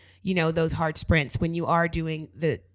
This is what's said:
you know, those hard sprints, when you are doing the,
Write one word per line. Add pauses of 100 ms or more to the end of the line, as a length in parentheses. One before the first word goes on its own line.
(220)
you
know,
those
hard
sprints,
when
you
are
doing
the, (140)